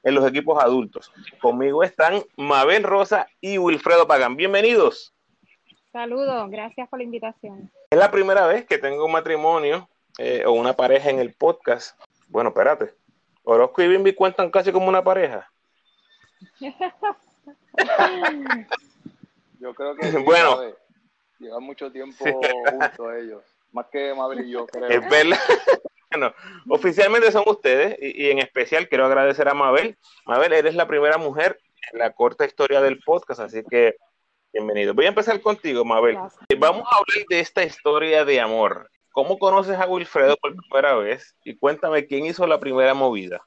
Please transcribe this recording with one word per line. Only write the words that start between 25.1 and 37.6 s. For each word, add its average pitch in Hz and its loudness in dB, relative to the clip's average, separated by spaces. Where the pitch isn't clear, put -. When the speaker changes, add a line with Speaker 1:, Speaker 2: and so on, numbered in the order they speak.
Speaker 1:
<laughs> - 0
Bueno, 127 -2
oficialmente 196 2
son 208 2
ustedes 160 2
y, 139 -8
y 143 4
en 135 2
especial 135 -2
quiero 135 2
agradecer 135 2
a 143 2
Mabel. 143 0
Mabel, 143 2
eres 156 2
la 170 0
primera 151 0
mujer 156 -2
en 117 -12
la 113 -2
corta 120 0
historia 139 0
del 135 0
podcast, 151 -4
así 110 -10
que 117 2
bienvenido. 104 -2
Voy 139 2
a - 2
empezar 208 -2
contigo, 160 -2
Mabel. 117 2
Speaker 2:
Gracias. - -16
Speaker 1:
Eh, 135 2
vamos 175 2
a 226 4
hablar 202 -2
de 175 0
esta 180 -4